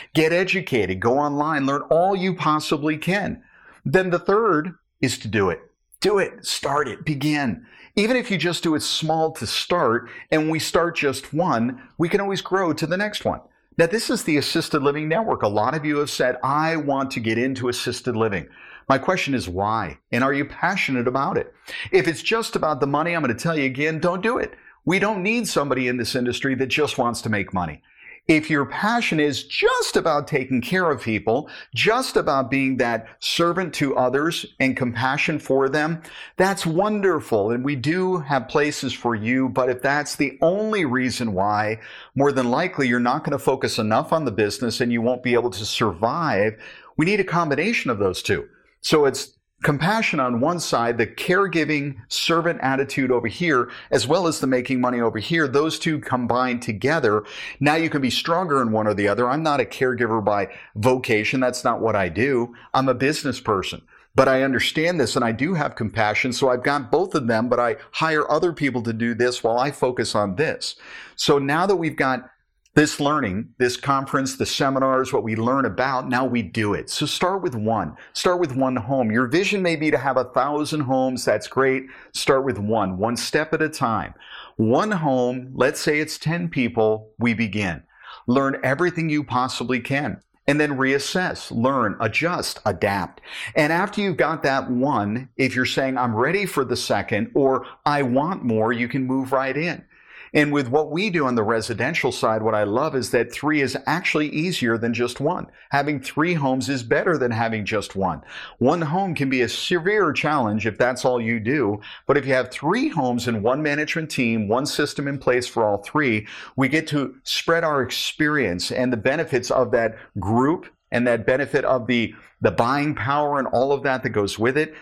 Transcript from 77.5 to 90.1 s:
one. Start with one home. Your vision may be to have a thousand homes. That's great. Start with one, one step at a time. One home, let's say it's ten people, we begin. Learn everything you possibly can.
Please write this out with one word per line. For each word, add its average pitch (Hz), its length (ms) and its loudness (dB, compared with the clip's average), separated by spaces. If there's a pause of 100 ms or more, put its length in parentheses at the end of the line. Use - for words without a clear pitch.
one. 107 420 -2 (160)
Start 180 260 0
with 147 160 -2
one 131 220 0
home. 120 340 0
Your 123 180 2
vision 190 340 0
may 170 140 0
be 151 140 0
to 147 60 4
have 131 220 0
a 123 60 4
thousand 147 560 0
homes. 131 440 0
That's 107 240 0
great. 131 380 2 (260)
Start 135 320 2
with 120 140 -2
one, 101 400 0
one 113 180 0
step 156 380 -2
at 156 80 -2
a 156 80 0
time. 113 420 -2 (440)
One 135 340 2
home, 131 640 0
let's 131 260 2
say 151 200 0
it's 151 180 -6
ten 170 320 -4
people, 110 680 0
we 117 140 2
begin. 101 500 -2 (440)
Learn 135 360 2
everything 165 460 0
you 147 160 0
possibly 127 560 -2
can. 139 400 -4 (260)